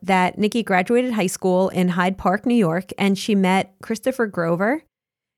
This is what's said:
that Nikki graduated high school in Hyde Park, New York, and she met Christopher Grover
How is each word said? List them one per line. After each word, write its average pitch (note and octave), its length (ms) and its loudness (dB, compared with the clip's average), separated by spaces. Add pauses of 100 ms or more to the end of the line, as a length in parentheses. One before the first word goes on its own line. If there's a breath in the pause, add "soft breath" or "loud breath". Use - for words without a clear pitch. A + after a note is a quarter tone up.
that F#3 340 2
Nikki G#3+ 280 0
graduated A#3 480 0
high G#3 160 0
school F#3 400 0
in F#3 220 0
Hyde F#3 280 -2
Park, G3 280 -2
New B3 100 2
York, F#3 420 0
and G3 180 2
she G3+ 200 -2
met F#3+ 440 0
Christopher A#3 460 -4
Grover F#3 560 -2 (560)